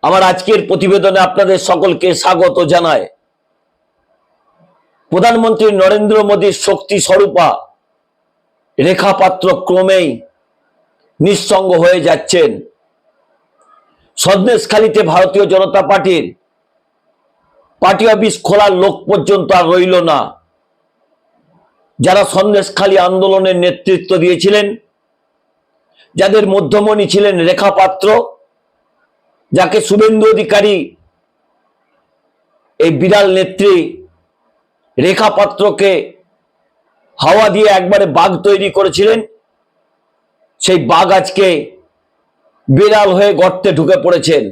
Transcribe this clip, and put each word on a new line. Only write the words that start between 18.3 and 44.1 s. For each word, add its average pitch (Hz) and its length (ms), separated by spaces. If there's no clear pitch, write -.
খোলার 202 340
লোক 196 260
পর্যন্ত 185 500
আর 175 140
রইল 180 340
না। 156 180
যারা 185 300
সন্দেশখালি 196 680
আন্দোলনের 185 580
নেতৃত্ব 180 600
দিয়েছিলেন, 190 500
যাদের 202 320
মধ্যমণি 196 600
ছিলেন 202 340
রেখা 180 300
পাত্র, 190 360
যাকে 185 300
শুভেন্দু 214 460
অধিকারী, 208 480
এই 165 180
বিড়াল 202 360
নেত্রী 190 400
রেখা 190 340
পাত্রকে 202 600
হাওয়া 202 300
দিয়ে 208 220
একবারে 190 400
বাঘ 170 200
তৈরি 196 300
করেছিলেন, 202 480
সেই 185 240
বাঘ 175 260
আজকে 190 360
বিড়াল 208 460
হয়ে 202 200
গর্তে 185 380
ঢুকে 165 320
পড়েছেন। 156 480